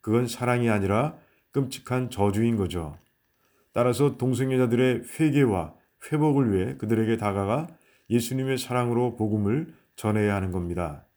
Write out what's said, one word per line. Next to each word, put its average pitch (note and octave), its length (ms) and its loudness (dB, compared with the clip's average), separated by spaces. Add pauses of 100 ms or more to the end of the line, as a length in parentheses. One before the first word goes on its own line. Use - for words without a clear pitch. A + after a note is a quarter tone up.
그건 A#2 260 2
사랑이 B2 420 0
아니라 G#2 480 0 (340)
끔찍한 B2+ 580 -4
저주인 G#2 480 0
거죠. E2+ 400 -4 (760)
따라서 B2 440 2
동성애자들의 B2+ 880 2 (160)
회개와 B2+ 540 2 (380)
회복을 C#3+ 420 2
위해 G#2+ 240 0
그들에게 A2 400 0
다가가 G#2 500 -2 (420)
예수님의 C3 480 -2
사랑으로 A#2+ 580 0
복음을 G#2+ 580 0 (220)
전해야 G#2 400 0
하는 F#2+ 160 -2
겁니다. F2 540 -4 (120)